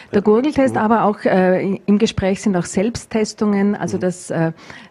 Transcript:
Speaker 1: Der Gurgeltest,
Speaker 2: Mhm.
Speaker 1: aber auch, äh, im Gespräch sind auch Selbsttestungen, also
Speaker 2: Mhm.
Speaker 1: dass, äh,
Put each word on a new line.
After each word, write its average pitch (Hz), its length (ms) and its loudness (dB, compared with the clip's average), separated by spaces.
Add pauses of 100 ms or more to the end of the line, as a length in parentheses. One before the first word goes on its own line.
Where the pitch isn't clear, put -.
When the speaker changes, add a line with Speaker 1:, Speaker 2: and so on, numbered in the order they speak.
(140)
Speaker 1:
Der 208 80 2
Gurgeltest, 262 540 2
Speaker 2:
Mhm. 262 60 0
Speaker 1:
aber 220 240 2
auch, 208 180 -2
äh, 185 600 2
im 208 120 4
Gespräch 202 440 0
sind 202 160 0
auch 165 80 -2
Selbsttestungen, 208 1120 -2
also 185 220 -6
Speaker 2:
Mhm. - 40 -8
Speaker 1:
dass, 180 280 -4
äh, 165 220 0 (400)